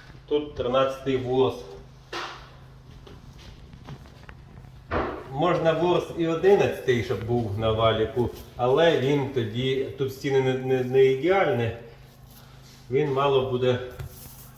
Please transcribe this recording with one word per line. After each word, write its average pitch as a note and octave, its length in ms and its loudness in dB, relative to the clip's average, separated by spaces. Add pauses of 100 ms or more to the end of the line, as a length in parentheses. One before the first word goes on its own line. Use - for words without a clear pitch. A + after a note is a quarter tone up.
(280)
тут D3 260 -2
тринадцятий C3 600 0
ворс. B2 400 0 (3750)
Можна D#3+ 400 2
ворс E3+ 320 2 (140)
і E3 80 0
одинадцятий, D#3+ 800 2
щоб G#2+ 200 -4
був A2 340 -2
на A2 140 0
валіку, A2 580 0 (260)
але C#3+ 420 4
він C3+ 300 0
тоді, B2+ 560 -2 (140)
тут C3 160 -4
стіни C3+ 260 0
не, C3 140 2
не, B2+ 300 0
не C3 200 6
ідеальні, C3+ 720 2 (1120)
він C#3+ 220 0
мало C3 380 2
буде B2 280 0 (800)